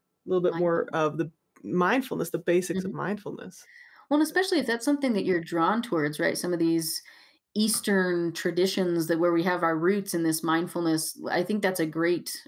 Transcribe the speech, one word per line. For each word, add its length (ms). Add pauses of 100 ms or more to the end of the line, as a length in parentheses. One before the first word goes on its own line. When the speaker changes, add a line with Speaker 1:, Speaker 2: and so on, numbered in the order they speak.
(260)
Speaker 1:
a 20
little 140
bit 140
more 360
Speaker 2:
Mindfulness. 200
Speaker 1:
of 60
the 140 (300)
mindfulness, 680
the 80
basics 460
of 60
Speaker 2:
Mm-hmm. 80
Speaker 1:
mindfulness." 640 (460)
Speaker 2:
Well, 100
and 60
especially 340
if 60
that's 180
something 300
that 100
you're 160
drawn 420
towards, 380
right? 180
Some 140
of 80
these 420 (540)
Eastern 800
traditions 720
that 100
where 140
we 120
have 200
our 140
roots 360
in 80
this 220
mindfulness, 760 (120)
I 120
think 200
that's 180
a 60
great 440 (180)